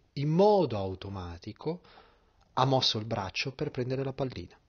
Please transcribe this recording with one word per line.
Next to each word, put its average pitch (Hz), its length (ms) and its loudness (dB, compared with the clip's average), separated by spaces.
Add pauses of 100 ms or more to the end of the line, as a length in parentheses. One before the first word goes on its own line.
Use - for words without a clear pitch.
(140)
in 139 140 -2
modo 175 480 6
automatico, 95 1040 -8 (720)
ha 127 140 2
mosso 131 320 2
il 107 80 -4
braccio 107 460 -4
per 147 180 -6
prendere 127 340 -4
la 135 80 -6
pallina. 123 460 -6 (100)